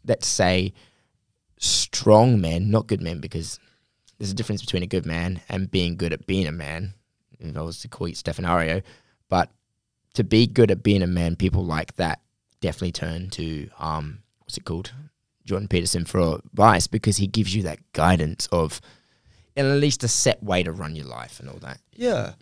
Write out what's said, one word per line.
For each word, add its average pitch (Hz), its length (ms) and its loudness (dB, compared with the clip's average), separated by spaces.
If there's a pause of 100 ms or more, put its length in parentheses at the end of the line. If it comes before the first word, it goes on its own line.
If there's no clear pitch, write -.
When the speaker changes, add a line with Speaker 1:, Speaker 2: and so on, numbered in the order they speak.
Speaker 1:
let's - 220 0
say, 92 480 2 (840)
strong 110 800 4
men, 85 300 0
not 110 160 2
good 92 140 -2
men, 82 200 -6
because 82 380 -8 (600)
there's 101 120 -6
a 95 40 -4
difference 107 280 -4
between 90 200 -4
a 90 40 -6
good 92 200 -2
man 87 420 -2
and 95 220 -4
being 87 260 0
good 85 160 -2
at - 140 -10
being 95 200 0
a 76 60 -4
man. 82 420 -8 (440)
If 76 180 -10
I 78 60 -6
was 80 180 -8
to - 80 -14
quote 85 280 -8
Stefan 85 280 -6
Ario, 85 380 2 (460)
but 90 220 2 (640)
to 113 100 2
be 113 220 6
good 113 240 6
at 95 120 0
being 101 200 4
a 87 40 0
man, 85 300 0
people 92 280 2
like 80 320 -4
that 82 240 -2 (400)
definitely 87 320 -4
turn 82 380 -6
to, 80 380 -8 (100)
um, 78 420 -6 (200)
what's - 160 -14
it - 80 -12
called? 85 280 -8 (520)
Jordan 95 240 -4
Peterson 87 360 0
for 82 360 0 (120)
advice, 104 340 6
because 107 320 0
he 101 80 0
gives 95 280 -2
you 107 100 0
that 78 140 -8 (140)
guidance 80 580 2
of 82 300 0 (760)
at 139 80 0
least 143 380 2
a 120 60 0
set - 340 2
way 92 200 0
to 85 100 -4
run 80 240 -8
your 71 100 -10
life 58 340 -16
and 65 80 -18
all - 100 -18
that. 65 200 -16 (140)
Speaker 2:
Yeah. 214 500 -4